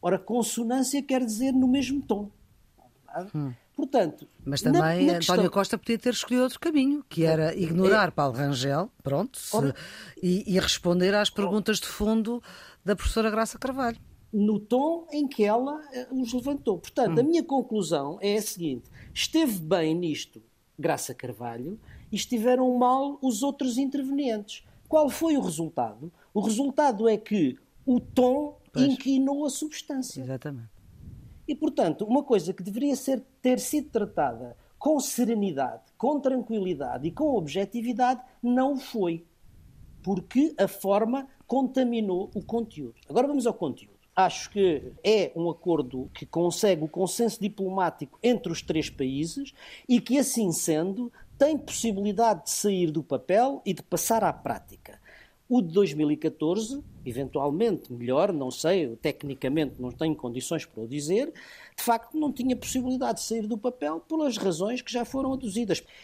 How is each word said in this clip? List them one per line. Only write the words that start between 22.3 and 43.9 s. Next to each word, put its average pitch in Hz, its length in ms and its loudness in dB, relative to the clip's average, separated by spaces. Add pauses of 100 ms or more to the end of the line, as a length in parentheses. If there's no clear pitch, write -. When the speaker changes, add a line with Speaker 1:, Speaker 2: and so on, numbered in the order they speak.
Speaker 1:
mal 269 460 2
os 240 220 0
outros 277 340 -2
intervenientes. 269 880 -2 (240)
Qual 302 220 6
foi 320 260 2
o 254 60 4
resultado? 147 680 -4 (220)
O 208 80 0
resultado 226 680 2
é 214 100 6
que 185 400 0 (260)
o 247 160 4
tom 277 580 2 (140)
Speaker 2:
Pois. 262 140 4
Speaker 1:
inquinou 269 580 2
a 277 60 -2
substância. 269 720 -8
Speaker 2:
Exatamente. 127 480 -10 (760)
Speaker 1:
E, 302 80 -4
portanto, 214 520 0
uma 254 160 4
coisa 190 320 0
que - 80 -12
deveria 233 340 -2
ser, 262 260 -2 (200)
ter 254 160 4
sido 285 320 -4
tratada 127 640 -2 (220)
com 294 200 2
serenidade, 202 840 -2 (160)
com 285 220 2
tranquilidade 185 880 -2
e 175 40 -2
com 285 260 0
objetividade, 226 880 -2 (200)
não 254 320 2
o - 20 -2
foi. 175 500 -4 (760)
Porque 240 560 0
a 190 80 4
forma 220 600 0 (200)
contaminou 233 880 0
o - 80 -6
conteúdo. 214 520 -6 (160)
Agora 240 160 4
vamos 277 200 -2
ao 220 80 2
conteúdo. - 420 -6 (200)